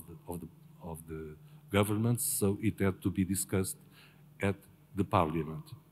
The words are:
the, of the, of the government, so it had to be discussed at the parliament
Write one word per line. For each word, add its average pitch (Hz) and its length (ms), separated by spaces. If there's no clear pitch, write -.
the, 85 80
of 87 100
the, 82 60
of 82 160
the 80 140
government, 107 500
so - 420
it 107 160
had 98 240
to 101 80
be 92 140
discussed 95 540
at 98 160
the 98 100
parliament 78 600